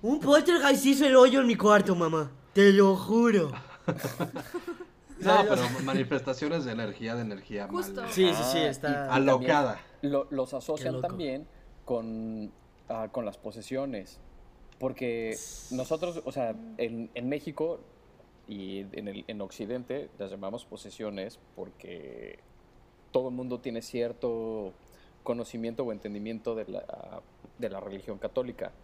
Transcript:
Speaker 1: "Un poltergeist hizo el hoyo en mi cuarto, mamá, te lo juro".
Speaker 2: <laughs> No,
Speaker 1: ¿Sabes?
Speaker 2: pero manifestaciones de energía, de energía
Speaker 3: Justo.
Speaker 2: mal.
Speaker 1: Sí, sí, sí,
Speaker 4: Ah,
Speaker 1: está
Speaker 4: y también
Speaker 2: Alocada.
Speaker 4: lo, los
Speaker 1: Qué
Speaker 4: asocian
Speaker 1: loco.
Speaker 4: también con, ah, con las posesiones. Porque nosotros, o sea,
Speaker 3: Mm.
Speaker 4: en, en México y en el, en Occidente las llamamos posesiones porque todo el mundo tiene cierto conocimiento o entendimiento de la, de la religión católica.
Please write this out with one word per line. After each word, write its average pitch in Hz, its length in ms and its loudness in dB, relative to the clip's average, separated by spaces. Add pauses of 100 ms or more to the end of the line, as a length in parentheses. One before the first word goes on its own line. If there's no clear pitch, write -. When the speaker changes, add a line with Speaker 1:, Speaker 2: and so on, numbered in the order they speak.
Speaker 1:
"Un 277 180 0
poltergeist 285 640 6
hizo 277 200 6
el 262 100 8
hoyo 262 240 10
en 254 80 4
mi 226 80 4
cuarto, 202 400 6
mamá, 160 340 0 (240)
te 202 180 10
lo 196 240 8
juro". 202 560 4 (340)
Speaker 2:
<laughs> - 440 -4 (880)
No, 190 140 4
Speaker 1:
¿Sabes? 202 160 6
Speaker 2:
pero - 340 0
manifestaciones 135 800 -2
de 120 80 -4
energía, 113 420 -6
de 120 60 -4
energía 101 480 -8
Speaker 3:
Justo. 113 320 -6
Speaker 2:
mal. 233 100 -8
Speaker 1:
Sí, 185 220 4
sí, - 100 0
sí, 131 160 0
Speaker 4:
Ah, 160 100 2
Speaker 1:
está 139 200 -4
Speaker 4:
y 143 60 0
también 139 180 -4 (180)
Speaker 2:
Alocada. 127 480 2 (220)
Speaker 4:
lo, 143 300 -2
los 131 200 -4
Speaker 1:
Qué 139 60 -8
Speaker 4:
asocian 131 380 -4
Speaker 1:
loco. 127 140 -4
Speaker 4:
también 151 380 -6 (380)
con, 113 680 -6 (380)
ah, 113 240 -6
con 120 140 -4
las 98 100 -8
posesiones. 117 840 -10 (600)
Porque 117 580 -4 (360)
nosotros, 160 520 -6
o 131 80 -8
sea, 120 220 -4
Speaker 3:
Mm. 113 240 -16
Speaker 4:
en, 117 360 -6
en 123 140 -6
México 151 520 -6 (680)
y 98 440 -10
en 104 160 -10
el, 101 200 -12
en 107 140 -10
Occidente 123 680 -10 (100)
las 98 120 -10
llamamos 98 340 -10
posesiones 104 720 -10 (160)
porque 71 840 -16 (760)
todo 131 160 0
el 123 60 -8
mundo 123 260 -8
tiene 113 220 -8
cierto 113 880 -6 (500)
conocimiento 117 640 -6
o 117 80 -6
entendimiento 107 640 -8
de 110 120 -6
la, 101 540 -12 (380)
de 120 100 -6
la 95 120 -10
religión 98 360 -12
católica. 117 560 -6 (120)